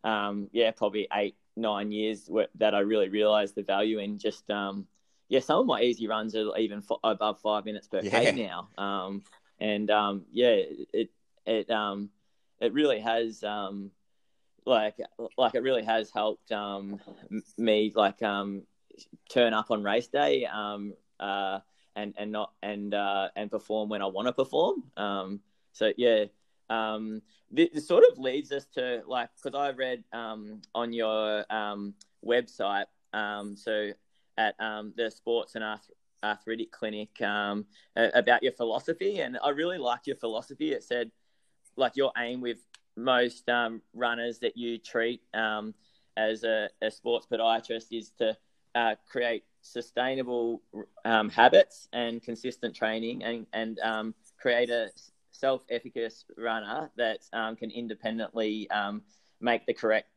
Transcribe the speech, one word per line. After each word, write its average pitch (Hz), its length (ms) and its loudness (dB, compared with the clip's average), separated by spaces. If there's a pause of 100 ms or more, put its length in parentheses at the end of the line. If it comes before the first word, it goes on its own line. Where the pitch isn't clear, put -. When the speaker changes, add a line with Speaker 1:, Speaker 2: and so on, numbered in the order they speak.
Speaker 1:
um, 104 480 -2
yeah, 113 180 4
probably 104 420 -2
eight, 101 240 -2 (200)
nine 104 340 -2
years 107 380 -4
where, 104 260 2
that 107 200 4
I 101 60 4
really 101 280 4
realised 104 480 4
the 104 60 -4
value 107 360 2
in 104 200 -6
just, - 300 -6
um, 101 380 -4 (420)
yeah, 131 120 4
some 156 180 2
of 262 80 4
my 113 160 2
easy 117 240 0
runs 110 300 -2
are 107 200 -2
even 104 220 -2
f-, 104 240 -6
above 107 380 0
five 104 240 0
minutes 107 240 -10
per 107 140 -2
K 117 240 4
Speaker 2:
Yeah. 117 40 6
Speaker 1:
now. 98 380 -4 (140)
Um, 98 400 -4 (360)
and, 104 320 0
um, 101 420 2
yeah, 117 240 6 (360)
it, 113 180 -2 (360)
it, 110 240 0
um, 101 400 -2 (500)
it 113 120 0
really 135 280 2
has, 113 420 -2
um, 101 480 -6 (760)
like, 107 300 4 (420)
like, 123 160 4
it 120 80 2
really 127 220 2
has 110 260 0
helped, 107 420 -2
um, 101 480 -6 (300)
m-, 107 120 -6 (140)
me, 107 380 2
like, 104 280 2
um, 101 420 -2 (680)
turn 117 240 4
up 107 160 0
on 107 120 0
race 104 260 0
day, 135 360 2
um, 104 480 -6 (280)
uh, 98 400 -2 (340)
and, 104 240 -6
and 104 140 -6
not, 107 200 -6 (100)
and, 104 300 -6
uh, 98 420 0
and 104 160 -6
perform 107 380 -4
when 107 140 -4
I 98 40 -2
wanna 101 260 -2
perform. 156 500 2 (140)
Um, 98 440 -4 (320)
so, 107 240 0
yeah, 113 280 4 (440)
um, 110 540 -4 (320)
th-, 165 180 6
this 151 160 -8
sort 175 220 8
of - 80 -12
leads 131 340 -4
us 135 220 -6
to, 123 320 -4
like, 120 240 -4 (100)
'cause 131 140 -8
I 143 160 -2
read, 127 420 -4
um, 107 480 -10 (140)
on 117 180 -2
your, 107 560 0
um, 104 460 -4 (300)
website, 101 600 0 (260)
um, 104 440 -6
so 104 360 -4 (440)
at, 110 240 2
um, 107 360 -6
the 113 140 -2
Sports - 440 -2
and 110 100 -6
Arth-, 107 260 -10 (340)
Arthritic 113 480 -4
Clinic, 107 500 -8
um, 104 440 -2 (280)
a-, 113 200 4
about 120 280 6
your 127 100 2
philosophy, 165 680 -2
and 127 240 -4
I 143 60 2
really 165 280 -2
liked 120 300 -4
your 131 80 -6
philosophy. 123 560 -6
It 113 100 -4
said, 120 300 -4 (640)
like, 127 180 2
your 135 240 2
aim 123 220 -4
with 120 180 -4 (380)
most, 123 540 2
um, 117 320 0 (100)
runners 117 460 -2
that 117 180 -2
you 120 220 -4
treat, 117 440 -2 (120)
um, 107 400 -2 (420)
as 110 260 0
a, 110 280 0 (100)
a 110 100 -2
sports - 400 -4
podiatrist 113 600 0
is 113 280 -8
to, 110 160 2 (400)
uh, 117 200 2 (120)
create 120 380 -2 (160)
sustainable, 123 1000 -4 (420)
um, 110 240 4
habits - 640 8
and 117 300 -4
consistent 120 520 -8
training, 110 480 -4
and, 113 300 -6
and, 113 280 -4
um, 110 340 -4 (240)
create 120 320 2
a 117 140 0
s-, - 280 -16 (180)
self-efficacious 120 960 -4 (140)
runner 113 580 -6
that, 113 240 -2 (140)
um, 113 200 -4
can 113 160 -10
independently, 110 1000 -4
um, 104 320 -2 (380)
make 117 260 0
the 120 80 0
correct 110 420 0